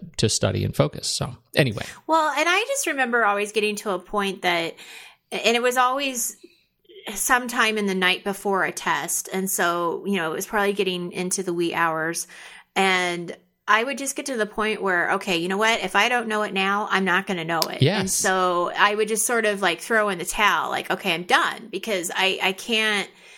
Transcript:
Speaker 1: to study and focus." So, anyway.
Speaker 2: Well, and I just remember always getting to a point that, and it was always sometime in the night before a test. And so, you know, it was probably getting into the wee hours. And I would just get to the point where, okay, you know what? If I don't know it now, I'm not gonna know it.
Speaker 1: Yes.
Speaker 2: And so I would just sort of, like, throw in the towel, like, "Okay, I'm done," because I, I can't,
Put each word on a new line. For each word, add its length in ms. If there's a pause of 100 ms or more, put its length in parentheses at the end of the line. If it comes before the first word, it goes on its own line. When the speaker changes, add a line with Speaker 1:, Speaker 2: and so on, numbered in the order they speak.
(160)
Speaker 1:
to 120
study 360
and 100
focus." 320
So, 300 (180)
anyway. 300 (240)
Speaker 2:
Well, 280
and 120
I 180
just 220
remember 360
always 280
getting 240
to 140
a 100
point 420
that, 320 (560)
and 260
it 60
was 140
always 600 (800)
sometime 640
in 80
the 80
night 300
before 400
a 80
test. 600
And 180
so, 560
you 100
know, 160
it 40
was 100
probably 260
getting 400
into 300
the 100
wee 220
hours. 520 (500)
And 600 (300)
I 180
would 140
just 180
get 100
to 100
the 100
point 360
where, 320
okay, 240
you 100
know 80
what? 260
If 140
I 120
don't 200
know 140
it 100
now, 380
I'm 140
not 220
gonna 180
know 160
it. 220
Speaker 1:
Yes. 180
Speaker 2:
And 100
so 680
I 180
would 140
just 180
sort 200
of, 160
like, 180
throw 300
in 80
the 60
towel, 460
like, 200
"Okay, 240
I'm 100
done," 460
because 440
I, 280
I 100
can't, 560 (300)